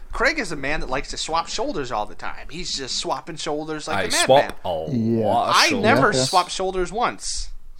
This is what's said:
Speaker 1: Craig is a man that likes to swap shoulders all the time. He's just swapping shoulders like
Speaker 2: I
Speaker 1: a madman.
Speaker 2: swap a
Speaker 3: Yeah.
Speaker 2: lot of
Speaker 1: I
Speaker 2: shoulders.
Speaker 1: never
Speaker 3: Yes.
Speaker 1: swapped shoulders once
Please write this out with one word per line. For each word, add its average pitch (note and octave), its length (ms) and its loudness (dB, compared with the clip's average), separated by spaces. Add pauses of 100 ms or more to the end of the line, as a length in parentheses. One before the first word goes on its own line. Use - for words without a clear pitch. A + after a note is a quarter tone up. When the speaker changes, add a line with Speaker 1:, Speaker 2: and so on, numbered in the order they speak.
(120)
Speaker 1:
Craig D4+ 260 2
is A3 140 -4
a D#3+ 40 -4
man C#3+ 240 -2
that B2+ 100 -4
likes C#3 200 -2
to - 60 -8
swap D#3+ 320 -2
shoulders G3+ 440 -4
all G#2+ 140 -2
the - 100 -8
time. - 340 -6
He's D#3 260 -6
just C3 220 -6
swapping D#3 380 -4
shoulders D#3 520 -4
like D#3 80 0
Speaker 2:
I G3 60 0
Speaker 1:
a F3+ 80 -2
madman. C3+ 400 6
Speaker 2:
swap - 140 -10
a F#2+ 280 -2
Speaker 3:
Yeah. A2+ 340 2
Speaker 2:
lot A2+ 240 4
of - 60 4
Speaker 1:
I B3 120 6
Speaker 2:
shoulders. D4+ 160 0
Speaker 1:
never B3+ 280 6
Speaker 3:
Yes. - 160 2
Speaker 1:
swapped F3+ 220 2
shoulders F#3 420 -2
once F#3 580 -2 (300)